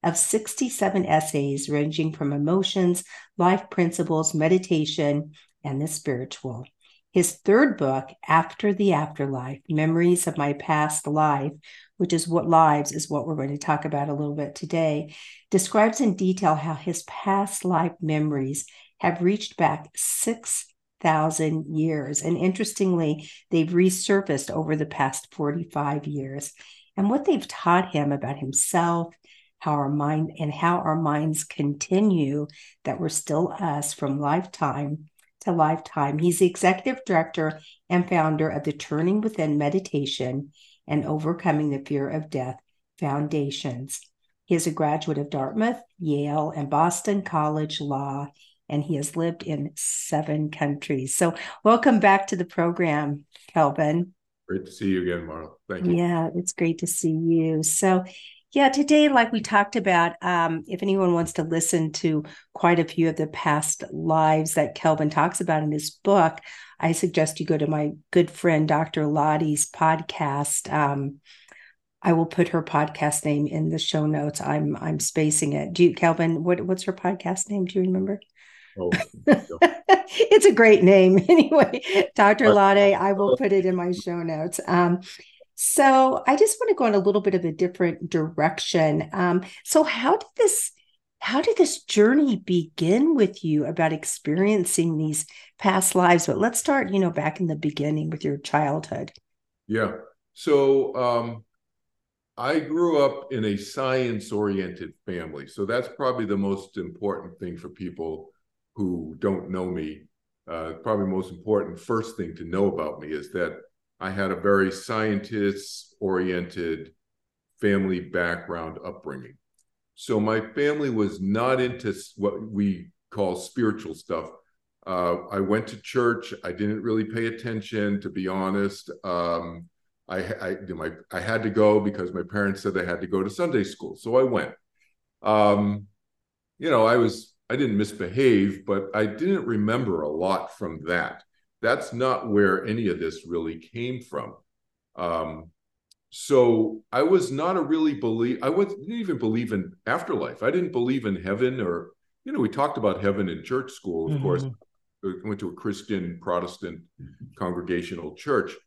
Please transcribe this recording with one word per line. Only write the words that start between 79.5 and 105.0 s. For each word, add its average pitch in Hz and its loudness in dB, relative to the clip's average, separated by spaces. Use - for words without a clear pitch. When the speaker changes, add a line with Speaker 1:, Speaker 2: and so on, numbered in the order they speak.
Speaker 1:
It's - 6
a 392 10
great 214 10
name. 190 10
<laughs> - -2
Anyway, 320 6
Doctor 214 6
Speaker 2:
Right. - 10
Speaker 1:
Lotte, 196 6
I 196 2
will 202 2
put 202 2
it 190 2
in 185 2
my 180 -2
show 180 -6
notes. 165 -4
Um, 175 4
so 262 6
I 277 4
just 427 4
want 466 -2
to 392 4
go 247 2
in 208 4
a 202 6
little 196 2
bit 196 0
of 175 0
a 160 0
different 175 -2
direction. 160 0
Um, 180 2
so 311 4
how 294 0
did - -8
this, - 2
how 254 -2
did 453 2
this - 2
journey 247 4
begin 180 2
with 202 2
you 151 0
about 160 0
experiencing 170 0
these 156 -4
past 185 2
lives? 175 6
But 135 0
let's 233 0
start, 269 0
you 196 0
know, 175 2
back 156 -4
in 180 0
the 156 -2
beginning 151 -4
with 156 -8
your 143 -4
childhood. 147 -4
Speaker 2:
Yeah. 110 -2
So, 139 2
um, 117 -2
I 143 0
grew 156 2
up - -4
in 113 -2
a 101 0
science-oriented 104 -4